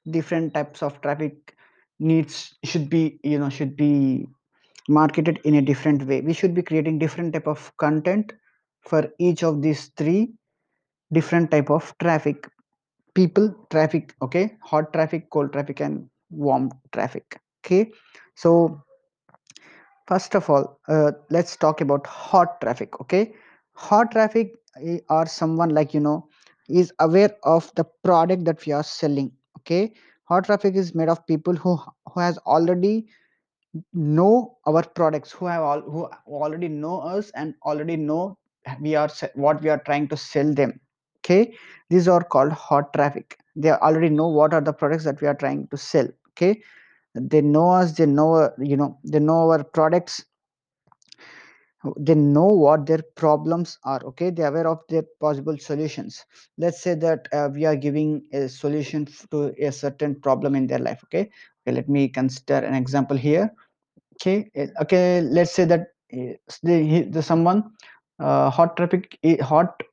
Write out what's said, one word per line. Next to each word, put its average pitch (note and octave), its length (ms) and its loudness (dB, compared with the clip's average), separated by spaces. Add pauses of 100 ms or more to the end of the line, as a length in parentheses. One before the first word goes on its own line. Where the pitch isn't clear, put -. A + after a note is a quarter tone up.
(100)
different E3 420 -4
types D3 300 -6
of C#3+ 180 -8
traffic D3 540 -8 (460)
needs D#3+ 640 -2
should D3 260 -4
be, D#3+ 320 -2
you D3 160 -2
know, C#3+ 100 -2
should C#3 280 -6
be C#3+ 500 0 (600)
marketed D#3 560 2
in D3+ 100 4
a D3 80 4
different C#3 460 0
way. C3 140 0
We D#3 100 -4
should F3 220 -2
be F3+ 80 0
creating D#3+ 360 -2
different D#3+ 360 -4
type D#3 120 -6
of D3+ 300 -8
content D#3+ 560 -2 (480)
for - 400 -2
each F3 240 0
of D3+ 180 0
these D3+ 340 -4
three F#3+ 360 0 (800)
different E3 400 2
type D3 180 2
of D3+ 300 0
traffic. D#3 480 -2 (680)
People, F#3+ 400 2 (160)
traffic, D#3 520 0
okay? F3 420 -4
Hot D#3 280 -2
traffic, D#3+ 380 -4
cold C#3+ 220 -2
traffic, C#3+ 260 -8
and D3 320 -8 (200)
warm C3+ 420 -2 (180)
traffic, - 480 -10 (260)
okay? G#3 280 0 (420)
So E3 480 2 (1300)
first F#3 260 -2
of F#3+ 160 0
all, C#3 380 0
uh, D3+ 240 4 (180)
let's E3+ 260 0
talk D#3 240 0
about C#3+ 280 0
hot - 520 0
traffic, A#2 400 -6
okay? G3+ 340 -2 (400)
Hot A3+ 360 2
traffic, A3 460 0 (280)
eh, E3+ 140 -6 (100)
are D#3+ 180 2
someone, E3 440 -2
like, D3+ 240 0
you D3+ 60 0
know, D3+ 280 -2 (400)
is F3 300 2
aware F3 360 4 (100)
of E3 320 2
the E3 80 0 (200)
product F3 400 2
that D#3+ 220 -2
we D3+ 60 -4
are D3 100 -2
selling, C#3+ 500 -4 (260)
okay? G3 340 -2 (320)
Hot F#3 200 0
traffic G3+ 300 0
is F#3 200 -2
made D#3+ 140 0
of E3 180 -2
people E3 300 -2
who, F3 220 -2 (340)
who F3+ 80 -8
has F3 180 -2
already F3+ 720 0 (840)
know F3+ 720 2
our D#3 160 2
products, D#3 500 -4
who F#3 140 -10
have E3+ 160 -4
al-, D3 180 -2
who D#3 280 -10 (180)
already D3+ 420 -6
know D#3 320 -8
us F#3+ 300 -8
and C#3+ 240 -10 (100)
already D3+ 320 -4
know D#3+ 400 -4 (440)
we D3+ 140 -2
are D3+ 140 2
se-, - 260 -10
what C#3+ 280 0
we D#3 80 0
are D3 160 0
trying D3 220 -2
to D3+ 80 -6
sell D3+ 360 -2
them, C3+ 260 0 (400)
okay? A3 360 2 (340)
These F3 180 4
are F3 160 4
called D3 300 2
hot C#3+ 400 -2
traffic. - 460 -4 (180)
They D#3 140 2
already D#3+ 400 4
know D#3 180 2
what D#3 240 4
are E3 80 2
the D3 140 -4
products D#3 300 -2
that D3 180 -4
we D3 40 -2
are C#3+ 80 0
trying C#3 340 -6
to C#3+ 100 -12
sell, - 300 -2 (240)
okay? G3+ 280 0 (540)
They C3 260 2
know D3+ 300 4
us, F3+ 220 2
they D#3+ 140 2
know, D3+ 280 4
uh, D#3 240 4
you C#3+ 180 -2
know, C#3 280 -2
they D3 160 0
know D#3+ 300 2
our D#3 140 2
products, E3 600 0 (1700)
they D3+ 180 2
know D3 300 4
what D#3 400 4
their D#3+ 160 0 (160)
problems D#3+ 680 0
are, C3 200 -6
okay? D3+ 240 -6
They're E3 200 -2
aware D#3+ 200 -2
of D#3+ 120 -4 (100)
their D#3+ 120 0 (160)
possible D3+ 380 -4
solutions. D3 680 -10 (320)
Let's E3+ 240 -4
say F3+ 140 -2
that, D#3+ 360 -2
uh, D3 220 -2
we D3 100 -4
are D#3 100 2
giving D3 480 -2 (120)
a C#3 160 -4
solution D3 580 -6
f-, - 220 -20
to D3 280 -4
a C#3+ 140 -4
certain C#3+ 480 -6
problem C#3 340 -2
in C3 120 0
their C3 120 -4
life, B2 260 -6
okay? G3 260 -4 (360)
Okay, B2 80 -2
let C3+ 140 -4
me C#3+ 180 2
consider C3 520 -4
an A#2 160 -4
example C3+ 420 -2
here. D3+ 340 0 (640)
Okay, G3+ 380 -4
eh, C#3+ 120 -6 (160)
okay, F3+ 400 2
let's E3 300 2
say F#3 120 2
that, E3+ 220 2 (260)
eh, B2+ 220 -10 (160)
s-, - 120 -20
the, E3 240 2
he, D#3 140 4
the D#3 220 -4
someone, E3+ 500 0 (460)
uh, C#3 320 2
hot E3+ 260 2
traffic, F3 480 -2
eh, D#3+ 180 4
hot D#3 400 0 (100)